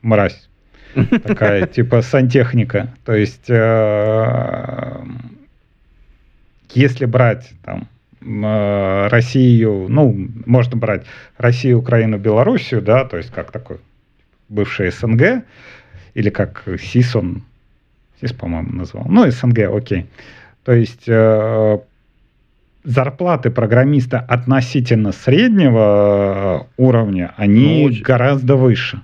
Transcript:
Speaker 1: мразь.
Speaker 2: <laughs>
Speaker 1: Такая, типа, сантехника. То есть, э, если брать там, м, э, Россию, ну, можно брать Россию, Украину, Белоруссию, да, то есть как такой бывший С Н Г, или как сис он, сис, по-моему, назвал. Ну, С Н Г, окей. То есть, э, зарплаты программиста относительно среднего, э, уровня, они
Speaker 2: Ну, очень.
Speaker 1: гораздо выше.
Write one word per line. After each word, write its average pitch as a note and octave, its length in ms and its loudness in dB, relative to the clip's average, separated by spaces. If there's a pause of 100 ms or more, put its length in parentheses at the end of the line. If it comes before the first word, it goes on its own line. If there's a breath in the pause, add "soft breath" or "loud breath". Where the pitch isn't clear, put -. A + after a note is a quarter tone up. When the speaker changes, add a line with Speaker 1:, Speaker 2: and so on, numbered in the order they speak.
Speaker 1:
мразь. G#2 480 -2 (460 loud breath)
Speaker 2:
<laughs> C3+ 280 -2
Speaker 1:
Такая, G#2 440 0
типа, A#2+ 360 0
сантехника. A#2+ 840 0 (160)
То A#2 100 -4
есть, G#2+ 340 -2
э, A2 1500 -2 (1700)
если B2+ 300 0
брать A#2+ 460 0 (140)
там, - 240 -12 (340)
м, G#2+ 220 -8
э, G2+ 640 -2
Россию, A#2 800 2
ну, A2+ 400 0 (180)
можно B2 300 2
брать G#2 280 -4 (340 loud breath)
Россию, B2 400 2
Украину, A2+ 400 0
Белоруссию, A2+ 640 0
да, A#2+ 220 2
то G#2+ 120 -10
есть E2 140 -10
как E2+ 200 -12
такой - 280 -14 (680)
бывший G2+ 440 -4
С - 100 -10
Н A2+ 140 0
Г, A3 260 2 (720 loud breath)
или G#2 160 -2
как - 340 -6 (160)
сис - 360 -2
он, - 260 -4 (760)
сис, B2 120 -8
по-моему, E2+ 400 -8
назвал. - 360 -12
Ну, G#3 220 4
С B2 140 -6
Н B2 80 2
Г, A2 220 2
окей. F2 320 -6 (580 loud breath)
То B2+ 80 0
есть, A#2 340 0
э, A2 720 2 (1040)
зарплаты C3+ 680 -2
программиста B2 680 0
относительно B2 960 0
среднего, G#2 1500 2 (120)
э, B2+ 40 2
уровня, G#2+ 540 0
они A#2+ 440 4
Speaker 2:
Ну, D3 40 4
очень. A#2+ 180 0
Speaker 1:
гораздо C3 540 2
выше. B2 480 0